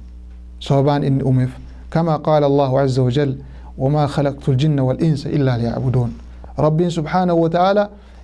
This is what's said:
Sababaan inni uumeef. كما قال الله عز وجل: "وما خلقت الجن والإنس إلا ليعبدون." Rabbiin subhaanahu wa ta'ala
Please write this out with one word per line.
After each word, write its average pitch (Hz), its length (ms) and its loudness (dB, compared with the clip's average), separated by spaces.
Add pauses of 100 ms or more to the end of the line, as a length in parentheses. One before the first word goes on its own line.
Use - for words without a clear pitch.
(600)
Sababaan 143 440 2
inni 135 180 2
uumeef. 127 280 2 (400)
كما 160 260 0
قال 151 280 2
الله 139 360 2
عز 135 180 2
وجل: 131 380 2 (420)
"وما 147 280 2
خلقت 143 420 -2
الجن 143 320 2
والإنس 131 460 0
إلا 135 320 0
ليعبدون." 120 520 0 (480)
Rabbiin 156 320 2
subhaanahu 170 520 0
wa 165 60 2
ta'ala 196 420 2 (340)